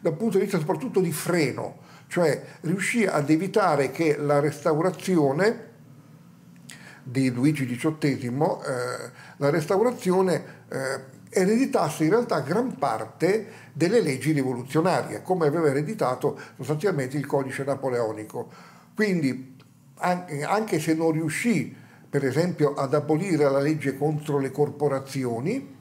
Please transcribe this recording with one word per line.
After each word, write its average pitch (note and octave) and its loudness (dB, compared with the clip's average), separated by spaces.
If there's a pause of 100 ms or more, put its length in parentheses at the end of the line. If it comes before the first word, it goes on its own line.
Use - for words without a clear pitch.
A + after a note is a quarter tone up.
dal E3+ 0
punto G#3+ 0
di G3+ 4
vista G3+ 0
soprattutto F3 -2
di F3 2
freno, D#3 -2 (280)
cioè E3 0 (180)
riuscì G3 0
ad D3 0
evitare D#3+ 2
che D#3+ 0
la C#3+ 2
Restaurazione E3 2 (1400)
di C3 0
Luigi C#3 0
diciottesimo, C3+ -2
eh, B2 -6 (260)
la C#3+ 2
Restaurazione, F#3 0
eh, C3 -6 (140)
ereditasse G3 2
in D#3 4
realtà G#3+ 2
gran F#3+ -2
parte D3 -2 (260)
delle F#3 2
leggi C3+ -2
rivoluzionarie, C3+ 0
come E3+ 0
aveva D#3+ 2
ereditato C#3 0 (200)
sostanzialmente D3 -2
il C#3 -2
codice C#3 -2
napoleonico. A#2+ -4 (440)
Quindi, E3+ -2 (440)
an-, F3 0 (200)
anche G3+ 0
se D#3+ 0
non D#3+ 2
riuscì, D#3+ 0 (340)
per C#3 0
esempio, D3 2
ad C#3 0
abolire D3+ 2
la C3+ 4
legge C#3 0
contro D3 -2
le C3+ -2
corporazioni C3+ -2